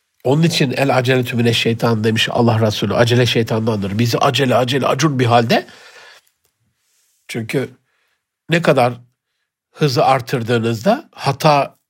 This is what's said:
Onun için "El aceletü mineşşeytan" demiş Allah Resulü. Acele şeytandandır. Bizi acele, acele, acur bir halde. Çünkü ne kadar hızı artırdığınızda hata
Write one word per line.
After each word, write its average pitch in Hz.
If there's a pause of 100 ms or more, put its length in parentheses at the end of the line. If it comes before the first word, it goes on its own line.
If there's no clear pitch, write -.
(240)
Onun 143
için 160
"El 139
aceletü 127
mineşşeytan" 117
demiş 113
Allah 113
Resulü. 104
Acele 120
şeytandandır. 110
Bizi 117
acele, 131
acele, 127
acur 139
bir 123
halde. 120 (1600)
Çünkü 123 (800)
ne 165
kadar 131 (800)
hızı 139
artırdığınızda 123
hata 143 (120)